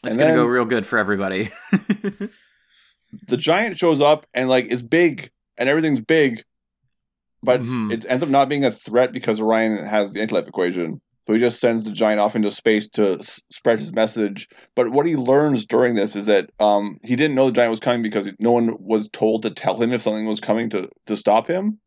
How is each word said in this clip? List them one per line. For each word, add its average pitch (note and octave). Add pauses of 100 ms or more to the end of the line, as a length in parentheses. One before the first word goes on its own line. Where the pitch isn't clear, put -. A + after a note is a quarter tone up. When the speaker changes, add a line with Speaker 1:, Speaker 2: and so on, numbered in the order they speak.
Speaker 1:
It's G#2+
Speaker 2:
And A2+
Speaker 1:
gonna D#3
go B2+
Speaker 2:
then A#2+
Speaker 1:
real B2
good A2+
for A#2+
everybody. G2 (200)
<laughs> - (1600)
Speaker 2:
the B2
Giant E3+
shows D#3+
up D3
and, B2+
like, B2+
is A#2+
big, D3+ (260)
and B2+
everything's D3+
big, C3+ (1000)
but B2+
Speaker 1:
Mm-hmm. A#2
Speaker 2:
it A2
ends B2+
up D#3+
not C#3
being C#3+
a B2
threat A#2+
because A2+
Orion A2
has G#2
the G2
anti-life G#2+
equation. F2+ (260)
So A2
he A2
just A#2+
sends A#2
the G#2+
Giant G#2+
off G#2
into G#2
space G#2+
to G2
s-, -
spread A2+
his G#2
message. G#2+ (260)
But A#2+
what C#3+
he E3+
learns C3
during A#2+
this G#2
is G2+
that, G2+
um, G#2
he B2
didn't C#3+
know C3+
the B2+
Giant A#2
was A2
coming A#2+
because G#2+ (120)
no A2+
one A#2
was G#2+
told A2
to A2+
tell G#2
him A#2+
if A2+
something G#2+
was G#2+
coming A2+
to, G2 (180)
to G#2+
stop E3+
him. G3+